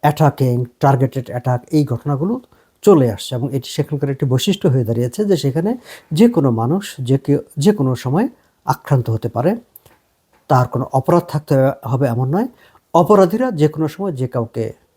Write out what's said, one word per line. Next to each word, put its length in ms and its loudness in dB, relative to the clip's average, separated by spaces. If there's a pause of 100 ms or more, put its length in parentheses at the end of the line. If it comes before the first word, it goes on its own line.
অ্যাটাকিং, 640 2 (160)
টার্গেটেড 500 0
অ্যাটাক 400 -4
এই 140 2
ঘটনাগুলো 560 -4 (420)
চলে 300 4
আসছে। 220 -10
এবং 200 -6
এটি 140 -6
সেখানকার 420 -4
একটি 160 -4
বৈশিষ্ট্য 420 0
হয়ে 160 2
দাঁড়িয়েছে 400 -2
যে 120 2
সেখানে 400 -2 (360)
যে 160 6
কোনো 220 2
মানুষ 500 -2
যে 180 0
কেউ, 200 0 (180)
যে 160 4
কোনো 220 0
সময় 340 -2 (360)
আক্রান্ত 460 0
হতে 180 -2
পারে। 280 -2 (920)
তার 200 2
কোনো 240 -4
অপরাধ 360 2
থাকতে 260 -4 (300)
হবে 240 -2
এমন 260 -2
নয়। 140 -2 (460)
অপরাধীরা 560 4
যে 180 0
কোনো 200 -2
সময় 240 -6
যে 160 -4
কাউকে 440 -6 (240)